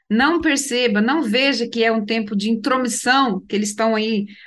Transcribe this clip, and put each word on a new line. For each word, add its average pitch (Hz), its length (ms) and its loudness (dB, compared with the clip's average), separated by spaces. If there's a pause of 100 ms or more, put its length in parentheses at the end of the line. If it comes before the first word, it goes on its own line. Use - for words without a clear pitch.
Não 277 320 2
perceba, 247 600 0
não 262 240 2
veja 233 440 0
que 233 140 -2
é 226 80 2
um 220 140 0
tempo 220 320 -4
de 196 120 -2
intromissão, 247 920 0
que - 160 -6
eles 208 140 -2
estão 226 260 0
aí 214 300 -2 (200)